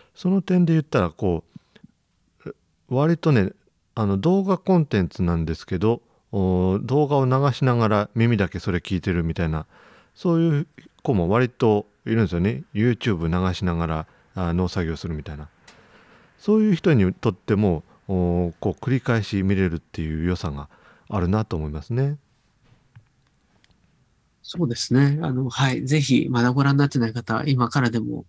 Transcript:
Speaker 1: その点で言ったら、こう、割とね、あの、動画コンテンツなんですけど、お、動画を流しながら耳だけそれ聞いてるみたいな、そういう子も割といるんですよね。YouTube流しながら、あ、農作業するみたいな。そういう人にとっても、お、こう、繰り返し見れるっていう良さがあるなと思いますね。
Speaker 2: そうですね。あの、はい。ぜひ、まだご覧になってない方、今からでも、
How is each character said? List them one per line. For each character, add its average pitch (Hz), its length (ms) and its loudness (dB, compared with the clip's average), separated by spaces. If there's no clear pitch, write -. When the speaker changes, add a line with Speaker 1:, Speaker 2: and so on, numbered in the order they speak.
Speaker 1:
そ - 160 -4
の 196 120 0
点 180 220 2
で 165 100 2
言 160 60 2
っ 143 40 0
た 127 160 0
ら、 85 100 0
こ 87 340 -2
う、 - 80 -14
割 151 300 0
と 156 140 2
ね、 104 200 4
あ 107 120 -2
の、 98 120 2
動 185 260 2
画 190 140 0
コ 185 200 2
ン 151 80 2
テ 104 140 0
ン 87 80 0
ツ - 140 -6
な 85 140 2
ん 82 80 0
で 80 100 -2
す - 120 -14
け 92 120 -4
ど、 113 240 0
お、 92 500 2
動 135 280 0
画 147 80 0
を 135 100 2
流 131 260 2
し - 120 -4
な 127 100 4
が 117 140 2
ら 104 260 2
耳 117 220 2
だ 95 120 2
け 90 100 -8
そ 98 120 -6
れ 87 80 2
聞 92 200 -4
い - 20 -10
て 98 120 -2
る 85 120 0
み 82 100 -2
た 87 100 -2
い 82 40 0
な、 78 180 -4
そ 170 220 -2
う 165 40 2
い 160 200 2
う 170 60 -6
子 139 120 0
も 87 140 0
割 113 200 2
と 107 380 0
い 117 40 -4
る 113 80 0
ん 113 60 4
で 87 40 0
す 87 60 -6
よ 85 60 0
ね。 117 240 -2
YouTube 104 520 0
流 90 280 0
し - 100 -6
な 87 100 0
が 82 120 -2
ら、 80 200 -4
あ、 87 200 -4
農 90 140 0
作 87 180 -4
業 80 100 -6
す - 100 -12
る 85 80 -8
み 76 80 -10
た 76 120 -12
い 71 40 -14
な。 73 100 -16
そ 214 200 2
う 220 40 4
い 214 100 4
う - 20 2
人 160 200 2
に 92 180 4
と - 180 -4
っ 92 40 0
て - 200 -4
も、 95 280 0
お、 87 520 0
こ 101 180 -2
う、 - 40 -18
繰 123 100 -2
り 131 100 0
返 113 200 0
し 101 200 -2
見 95 120 2
れ 95 140 2
る 82 80 -6
っ - 20 -4
て - 220 -14
い 78 220 -4
う 85 40 0
良 90 100 0
さ 85 140 -6
が 71 200 -10
あ 101 100 -2
る 87 80 0
な 107 160 0
と - 120 -8
思 78 120 -4
い - 20 -8
ま 76 120 -8
す - 100 -10
ね。 139 240 -2
Speaker 2:
そ - 220 -6
う 127 40 0
で 117 60 -6
す - 200 -6
ね。 143 280 4
あ 151 100 -2
の、 127 180 -4
は 135 220 0
い。 123 140 -4
ぜ 151 140 2
ひ、 127 300 2
ま 123 120 0
だ 123 100 2
ご 139 100 2
覧 139 120 4
に 139 40 2
な 143 80 4
っ - 20 2
て 143 100 -4
な 117 100 0
い 113 40 -10
方、 117 340 -4
今 123 220 2
か 139 140 0
ら 120 80 2
で 113 100 -2
も、 104 280 -8